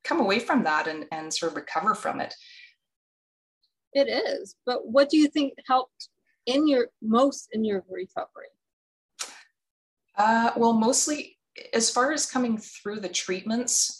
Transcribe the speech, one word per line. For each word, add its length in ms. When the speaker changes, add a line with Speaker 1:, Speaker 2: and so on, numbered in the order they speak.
Speaker 1:
come 180
away 180
from 260
that 220
and, 260
and 200
sort 200
of 40
recover 380
from 260
it. 140
Speaker 2:
It 160
is. 560
But 220
what 240
do 80
you 100
think 260
helped 420
in 200
your, 220
most 500
in 120
your 260
recovery? 580
Speaker 1:
Uh, 400
well, 160
mostly 640
as 180
far 220
as 140
coming 320
through 420
the 80
treatments, 920